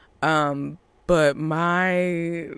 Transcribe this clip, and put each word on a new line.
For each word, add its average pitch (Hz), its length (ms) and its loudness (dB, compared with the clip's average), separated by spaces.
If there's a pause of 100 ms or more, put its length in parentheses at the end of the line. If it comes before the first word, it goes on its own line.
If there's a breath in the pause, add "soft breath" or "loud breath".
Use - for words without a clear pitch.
(200 loud breath)
Um, 147 560 -2 (300)
but 156 300 4
my, 170 1200 -2